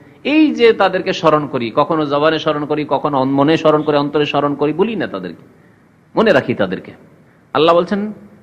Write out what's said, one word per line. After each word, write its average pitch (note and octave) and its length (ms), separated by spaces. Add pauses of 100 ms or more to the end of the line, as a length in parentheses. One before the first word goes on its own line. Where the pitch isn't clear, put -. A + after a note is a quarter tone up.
(240)
এই D4 300
যে A#3 180
তাদেরকে F#3+ 400
স্মরণ D3+ 340
করি, A#2+ 280
কখনো D#3 320
জবানে D3 320
স্মরণ D3 260
করি, D3 240
কখনো C#3 320
অন-, C3 100
মনে C#3+ 260
স্মরণ D3+ 260
করি, D3+ 140
অন্তরে D3 300
স্মরণ C#3+ 280
করি, D3 180
বলি G#3+ 240
না C3+ 100
তাদেরকে, F#2 360 (720)
মনে G#3+ 160
রাখি B2 220
তাদেরকে। F#2 380 (600)
আল্লাহ D#3+ 200
বলছেন, G3+ 380 (300)